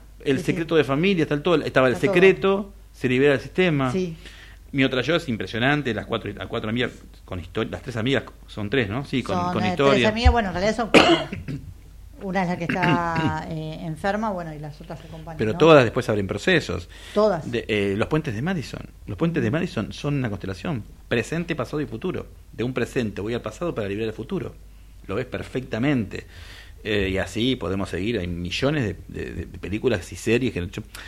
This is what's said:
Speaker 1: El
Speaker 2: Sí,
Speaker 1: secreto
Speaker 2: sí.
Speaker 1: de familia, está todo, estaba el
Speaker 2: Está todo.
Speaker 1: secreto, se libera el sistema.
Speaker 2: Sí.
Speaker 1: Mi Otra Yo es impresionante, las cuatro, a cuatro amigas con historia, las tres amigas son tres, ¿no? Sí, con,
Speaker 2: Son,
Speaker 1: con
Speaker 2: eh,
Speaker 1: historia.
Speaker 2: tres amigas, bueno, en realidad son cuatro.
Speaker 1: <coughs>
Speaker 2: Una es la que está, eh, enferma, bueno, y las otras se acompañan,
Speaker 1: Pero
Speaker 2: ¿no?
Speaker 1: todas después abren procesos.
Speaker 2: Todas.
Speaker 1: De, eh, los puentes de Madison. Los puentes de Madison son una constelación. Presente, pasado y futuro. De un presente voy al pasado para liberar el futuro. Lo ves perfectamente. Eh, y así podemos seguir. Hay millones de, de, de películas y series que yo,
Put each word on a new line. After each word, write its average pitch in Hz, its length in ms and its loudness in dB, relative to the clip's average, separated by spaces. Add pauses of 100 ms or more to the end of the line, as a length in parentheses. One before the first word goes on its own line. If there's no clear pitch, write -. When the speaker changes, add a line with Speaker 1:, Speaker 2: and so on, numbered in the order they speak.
(240)
Speaker 1:
El 135 140 2
Speaker 2:
Sí, 170 80 -4
Speaker 1:
secreto 165 280 0
Speaker 2:
sí. 160 40 6
Speaker 1:
de 143 60 6
familia, 160 380 2
está 147 180 0
todo, 180 220 2
estaba 131 240 4
el 127 80 4
Speaker 2:
Está - 120 0
todo. 196 80 4
Speaker 1:
secreto, 190 580 4 (200)
se - 160 -4
libera 135 260 6
el 127 60 0
sistema. 143 520 0
Speaker 2:
Sí. 175 240 -2 (560)
Speaker 1:
Mi 139 100 2
Otra 127 200 2
Yo 143 120 2
es 160 140 0
impresionante, 120 640 0
las 98 120 -4
cuatro, 107 340 -4
a 95 60 -8
cuatro 107 240 -4
amigas 120 200 0 (340)
con 92 140 -8
historia, 107 320 -4
las 92 120 -8
tres 117 140 -8
amigas 117 280 0 (240)
son 104 200 -8
tres, 117 200 2
¿no? 123 160 -4
Sí, 135 180 -2
con, - 140 -2
Speaker 2:
Son, 180 160 0
Speaker 1:
con - 120 0
Speaker 2:
eh, 185 60 2
Speaker 1:
historia. 143 240 4
Speaker 2:
tres 123 120 4
amigas, 220 260 4
bueno, 226 160 2
en 175 60 -6
realidad 202 220 0
son 226 160 -2
cuatro. - 240 8 (300)
Speaker 1:
<coughs> 139 120 -8 (640)
Speaker 2:
Una 190 200 -2
es 175 80 0
la 180 80 -2
que 170 60 -6
está, 165 840 0
eh, 156 320 -8
enferma, 196 500 -2
bueno, 175 240 -6
y 151 40 -12
las 151 200 -12
otras - 220 -14
se - 60 -18
acompañan, 160 320 -14
Speaker 1:
Pero 110 140 0
Speaker 2:
¿no? - 60 -4
Speaker 1:
todas 147 260 10
después 113 260 0
abren 104 160 2
procesos. 98 640 0 (240)
Speaker 2:
Todas. 185 360 4
Speaker 1:
De, 117 160 -2
eh, 101 300 2
los 107 120 0
puentes 151 260 0
de 107 80 -4
Madison. 170 400 -4 (240)
Los 104 100 -8
puentes 165 260 0
de 110 80 2
Madison 139 440 -2
son 147 240 -4
una 123 100 -2
constelación. 101 560 -6 (240)
Presente, 160 480 -2
pasado 143 240 -4
y 139 60 -4
futuro. 113 400 -6 (260)
De - 100 -6
un 127 120 -4
presente 120 480 -2
voy 107 100 -4
al 117 80 -4
pasado 151 340 -6
para 107 140 -4
liberar 107 220 -4
el 110 40 -8
futuro. 123 400 -8 (520)
Lo 95 80 -4
ves 123 100 -2
perfectamente. 120 1000 -4 (560)
Eh, 101 300 0
y 95 60 0
así 110 380 0
podemos 95 320 -2
seguir. 101 300 -2
Hay 87 80 -2
millones 90 580 -2
de, 92 120 -4 (120)
de, - 380 -8
de - 120 -14
películas 104 540 -2
y 92 40 -12
series 120 360 2
que 87 160 -4
yo, 107 140 -8 (260)